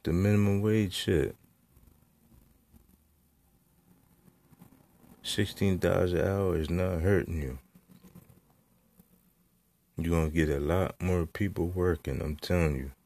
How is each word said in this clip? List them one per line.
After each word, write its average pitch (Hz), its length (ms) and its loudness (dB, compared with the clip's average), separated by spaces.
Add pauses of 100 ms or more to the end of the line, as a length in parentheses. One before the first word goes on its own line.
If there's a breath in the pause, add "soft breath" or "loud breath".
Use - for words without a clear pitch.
the 78 100 -2
minimum 101 480 4
wage 107 320 2
shit. 67 420 0 (4000)
Sixteen 98 560 0
dollars 90 340 2
an 82 140 2
hour 98 280 0
is 78 140 -2
not 90 320 0
hurting 85 400 0
you. 64 160 -6 (2500)
You're 82 220 0
gonna 80 100 2
get 78 200 2
a 71 100 0
lot 80 420 -2
more 90 240 0
people 92 420 -4
working, 87 540 -2
I'm 76 140 -4
telling 82 400 0
you. 67 160 -8 (140)